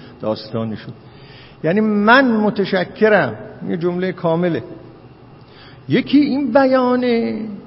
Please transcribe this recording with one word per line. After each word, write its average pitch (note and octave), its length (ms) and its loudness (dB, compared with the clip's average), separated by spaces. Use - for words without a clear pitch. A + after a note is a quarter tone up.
داستانشون، A2 720 -6
یعنی F3+ 180 0
"من A3 500 4
متشکرم"، G3+ 1040 0
یه F#3+ 80 -4
جمله F3+ 340 -4
کامله. E3 520 -2
یکی C3+ 280 2
این B3+ 360 2
بیانه B3 880 2